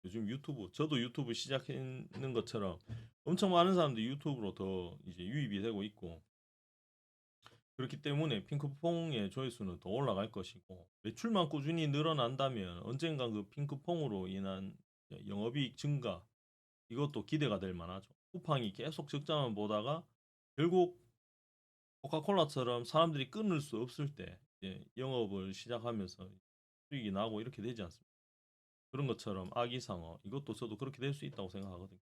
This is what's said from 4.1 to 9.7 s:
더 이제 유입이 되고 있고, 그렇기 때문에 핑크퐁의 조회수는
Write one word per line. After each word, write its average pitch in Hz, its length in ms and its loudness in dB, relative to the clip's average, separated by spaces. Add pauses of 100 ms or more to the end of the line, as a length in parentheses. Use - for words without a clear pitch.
더 92 440 -2 (100)
이제 87 160 -10
유입이 107 380 -2
되고 107 220 0
있고, 87 380 -8 (1600)
그렇기 135 240 -4
때문에 143 440 0
핑크퐁의 147 840 0
조회수는 107 480 -4